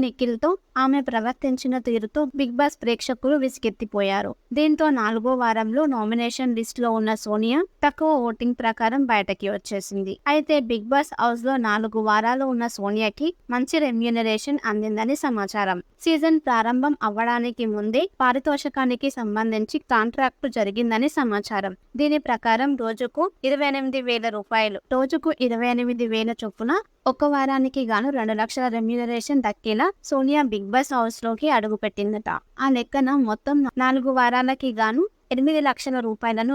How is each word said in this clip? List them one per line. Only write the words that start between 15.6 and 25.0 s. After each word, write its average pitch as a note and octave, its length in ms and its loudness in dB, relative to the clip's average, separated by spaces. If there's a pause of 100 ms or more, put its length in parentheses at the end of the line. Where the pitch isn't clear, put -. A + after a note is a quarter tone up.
సీజన్ D#4+ 420 4
ప్రారంభం B3 480 2 (140)
అవ్వడానికి A#3 560 -2 (100)
ముందే A3 260 0 (220)
పారితోషికానికి C4 920 0
సంబంధించి A3 600 -2 (160)
కాంట్రాక్ట్ A#3+ 540 0 (100)
జరిగిందని A3+ 600 0
సమాచారం. G3+ 560 -2 (260)
దీని D4 280 2
ప్రకారం A#3 420 2 (120)
రోజుకు A3+ 400 -2 (260)
ఇరవై C#4+ 240 2
ఎనిమిది C4+ 380 -2
వేల A#3 260 0
రూపాయలు, G#3+ 420 0 (180)
రోజుకు C4+ 340 0 (160)